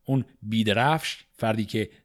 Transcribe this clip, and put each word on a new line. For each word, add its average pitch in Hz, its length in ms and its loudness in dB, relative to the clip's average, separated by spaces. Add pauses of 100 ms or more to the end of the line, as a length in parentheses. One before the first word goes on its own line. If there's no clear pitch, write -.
اون 135 200 0 (180)
بیدرفش، 113 880 0
فردی 110 320 -2
که 104 260 -4 (140)